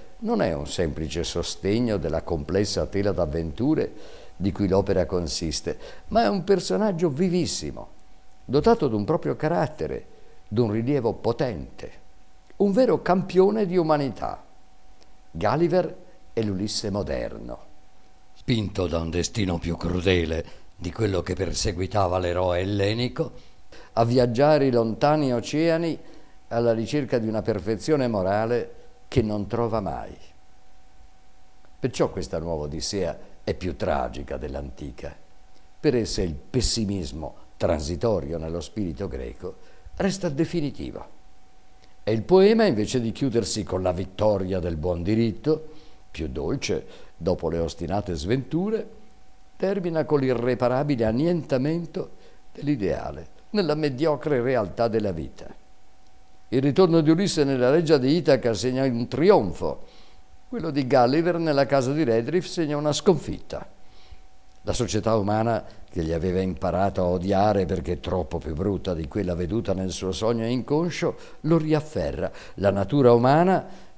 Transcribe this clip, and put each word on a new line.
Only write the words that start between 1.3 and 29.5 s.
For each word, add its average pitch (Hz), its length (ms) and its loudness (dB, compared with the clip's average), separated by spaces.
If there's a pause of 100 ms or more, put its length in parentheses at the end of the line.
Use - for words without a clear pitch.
della 80 260 -2
complessa 87 640 0
tela 98 260 0
d'avventure 82 800 0 (420)
di 95 160 0
cui 101 160 0
l'opera 92 400 4
consiste, 80 720 -4 (300)
ma 226 160 2
è 208 40 4
un 202 140 0
personaggio 185 640 2
vivissimo, 156 800 -2 (560)
dotato 151 440 4
d'un 104 160 0
proprio 147 320 0
carattere, 151 680 -2 (420)
d'un 107 240 2
rilievo 117 400 0
potente, 104 880 -4 (600)
un 196 120 4
vero 240 280 4
campione 190 640 4
di 180 140 0
umanità. 143 640 0 (880)
Gulliver 151 640 2 (380)
è 113 80 0
l'Ulisse 104 480 -2
moderno, 60 680 -4 (760)
spinto 98 520 0
da 85 120 -2
un 82 100 -2
destino 87 480 0
più 82 220 -4
crudele 87 640 2 (320)
di 87 160 -8
quello 98 300 0
che 92 100 -4
perseguitava 92 840 0
l'eroe 90 420 2
ellenico, 104 720 0 (600)
a 117 100 4
viaggiare 127 600 6
i 131 40 4
lontani 123 640 2
oceani 160 640 0 (500)
alla 117 260 2
ricerca 123 420 0
di 110 120 0
una 110 120 0
perfezione 110 680 0
morale 107 640 0 (340)
che 123 140 2
non 104 240 -2
trova 113 340 0